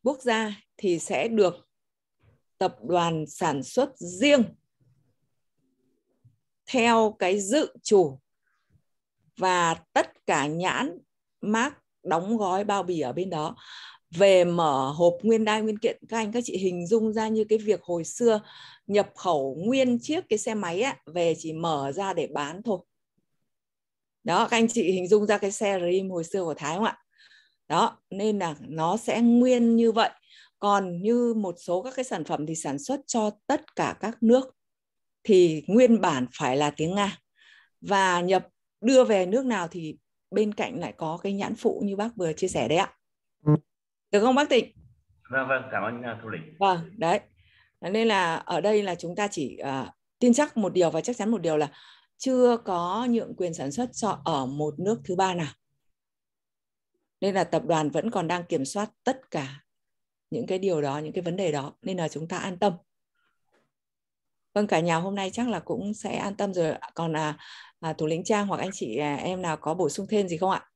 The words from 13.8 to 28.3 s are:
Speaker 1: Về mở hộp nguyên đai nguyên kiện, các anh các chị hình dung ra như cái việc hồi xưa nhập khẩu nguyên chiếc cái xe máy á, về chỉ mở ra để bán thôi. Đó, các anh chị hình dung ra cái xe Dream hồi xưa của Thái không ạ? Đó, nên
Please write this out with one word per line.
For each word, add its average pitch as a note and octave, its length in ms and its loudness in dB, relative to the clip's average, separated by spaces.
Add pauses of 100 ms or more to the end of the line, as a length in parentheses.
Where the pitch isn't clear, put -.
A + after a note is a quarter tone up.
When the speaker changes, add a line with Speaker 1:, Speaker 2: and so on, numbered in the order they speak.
Speaker 1:
Về F3+ 340 6
mở D3+ 460 2
hộp E3+ 220 4 (100)
nguyên A3 220 4
đai G#3+ 180 0
nguyên G#3+ 160 -4
kiện, - 200 -2 (100)
các A3 80 -6
anh A3 160 -4
các B3 140 -2
chị - 100 -8
hình F3 300 -2
dung A3 260 2
ra A3 160 -2
như A3 200 0
cái G#3+ 100 2
việc G#3 240 0
hồi F3 220 -4
xưa A3 360 2 (460)
nhập G3+ 300 2
khẩu C#3 400 0 (100)
nguyên B3 360 2
chiếc D#4+ 260 -4
cái G#3+ 100 0
xe A3 160 -4
máy F#3+ 280 -4
á, C4+ 140 -2 (100)
về E3 320 0
chỉ D#3 140 -10
mở D#3 400 -2
ra F#3+ 200 -4
để D#3+ 220 -2
bán D3 280 -6
thôi. G3 160 -2 (1500)
Đó, F#3+ 260 2
các A#3 60 2
anh A3+ 120 4
chị F#3+ 240 0
hình F3+ 160 -2
dung G#3 180 6
ra G#3 120 4
cái G3+ 120 -2
xe G3 280 0
Dream F#3 320 0
hồi E3+ 140 -4
xưa F#3 200 -4
của D3+ 100 -4
Thái D3 220 -4
không G#3+ 80 -2
ạ? - 140 -4 (680)
Đó, F3+ 420 0
nên G3+ 280 -2